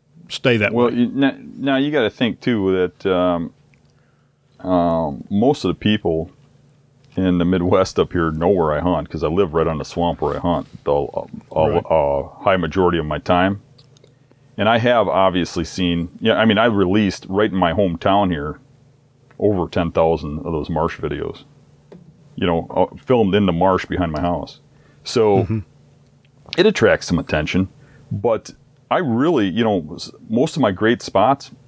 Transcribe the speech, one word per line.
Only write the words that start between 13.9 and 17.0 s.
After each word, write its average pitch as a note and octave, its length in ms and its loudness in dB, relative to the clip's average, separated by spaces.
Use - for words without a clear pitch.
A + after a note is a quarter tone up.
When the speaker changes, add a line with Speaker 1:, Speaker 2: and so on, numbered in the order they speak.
Speaker 2:
And G#2 120 0
I A#2 100 4
have A#2 300 2
obviously F2+ 560 0
seen, E2+ 440 -2
yeah, A2 140 2
I A2 100 2
mean, G#2+ 140 4
I A2+ 60 4
released G2+ 640 0